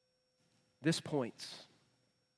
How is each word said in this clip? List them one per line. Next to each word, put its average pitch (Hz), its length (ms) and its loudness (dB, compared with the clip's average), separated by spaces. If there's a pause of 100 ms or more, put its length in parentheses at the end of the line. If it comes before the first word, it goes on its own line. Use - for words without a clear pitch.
(800)
This 165 200 4
points, - 640 -2 (720)